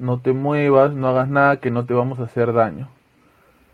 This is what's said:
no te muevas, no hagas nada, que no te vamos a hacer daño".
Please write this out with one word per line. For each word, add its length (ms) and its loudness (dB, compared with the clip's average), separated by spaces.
no 200 -4
te 120 0
muevas, 640 2
no 140 -2
hagas 200 0
nada, 320 2
que 100 -4
no 140 -2
te 100 -4
vamos 260 -2
a 40 -6
hacer 300 -2
daño". 340 0